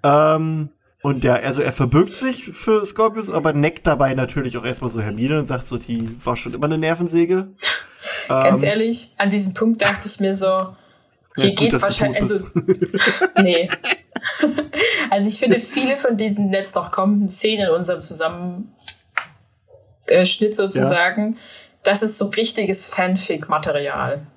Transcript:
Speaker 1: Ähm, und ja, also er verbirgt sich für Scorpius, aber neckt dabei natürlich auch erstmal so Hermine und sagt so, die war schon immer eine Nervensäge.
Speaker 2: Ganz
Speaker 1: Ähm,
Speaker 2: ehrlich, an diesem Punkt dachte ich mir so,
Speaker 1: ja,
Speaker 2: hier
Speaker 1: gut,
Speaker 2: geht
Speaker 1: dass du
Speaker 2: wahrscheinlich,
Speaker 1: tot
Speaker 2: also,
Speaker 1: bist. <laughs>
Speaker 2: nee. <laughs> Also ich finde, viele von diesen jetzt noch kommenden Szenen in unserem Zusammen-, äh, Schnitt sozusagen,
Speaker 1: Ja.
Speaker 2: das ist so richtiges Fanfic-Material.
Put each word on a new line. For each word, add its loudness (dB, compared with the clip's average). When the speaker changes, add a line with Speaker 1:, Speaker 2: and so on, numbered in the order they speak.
Speaker 1:
Ähm, 2
und 0
ja, 4
also -2
er 0
verbirgt 2
sich -2
für 0
Scorpius, 0
aber 0
neckt 0
dabei 2
natürlich -4
auch -6
erstmal -4
so -4
Hermine 0
und -2
sagt -4
so, -6
die -6
war -2
schon -8
immer -2
eine 0
Nervensäge. 0
Speaker 2:
Ganz 4
Speaker 1:
Ähm, 2
Speaker 2:
ehrlich, -2
an 2
diesem 0
Punkt 2
dachte 0
ich -10
mir 0
so, -2
Speaker 1:
ja, 0
Speaker 2:
hier 4
Speaker 1:
gut, -4
Speaker 2:
geht 4
Speaker 1:
dass 2
du 2
Speaker 2:
wahrscheinlich, 0
Speaker 1:
tot 0
Speaker 2:
also, -2
Speaker 1:
bist. 0
<laughs> 6
Speaker 2:
nee. 4
<laughs> 0
Also 2
ich -4
finde, 4
viele 0
von 0
diesen 0
jetzt -2
noch -4
kommenden 2
Szenen 0
in 2
unserem -2
Zusammen-, -6
äh, 6
Schnitt 0
sozusagen, 0
Speaker 1:
Ja. -12
Speaker 2:
das 4
ist -4
so 0
richtiges -2
Fanfic-Material. -2